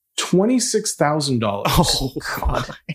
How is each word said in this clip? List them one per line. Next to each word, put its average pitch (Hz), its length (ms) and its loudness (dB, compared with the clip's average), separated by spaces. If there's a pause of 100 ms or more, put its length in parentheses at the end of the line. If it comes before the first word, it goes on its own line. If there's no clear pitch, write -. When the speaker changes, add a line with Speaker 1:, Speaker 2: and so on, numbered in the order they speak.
(180)
Speaker 1:
Twenty-six 214 760 0
thousand 147 440 0
dollars. 101 280 -2 (100)
Speaker 2:
Oh, - 360 2 (260)
Speaker 3:
God. - 300 -2
Speaker 2:
my - 60 -14 (200)